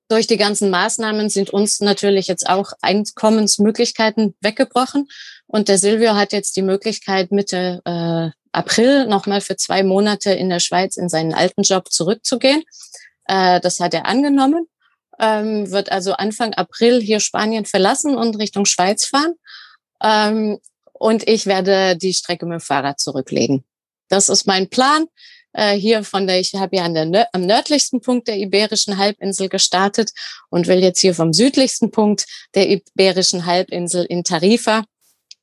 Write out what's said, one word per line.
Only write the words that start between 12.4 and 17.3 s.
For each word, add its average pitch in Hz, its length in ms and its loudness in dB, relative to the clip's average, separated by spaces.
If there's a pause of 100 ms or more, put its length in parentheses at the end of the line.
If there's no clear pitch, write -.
Äh, 185 340 4
das 180 200 -2
hat 175 120 0
er 160 140 -2
angenommen, 277 600 2 (540)
ähm, 214 500 -2
wird 196 220 -2
also 190 200 -2
Anfang 214 420 -4
April 233 480 2
hier 214 180 0
Spanien 214 460 -2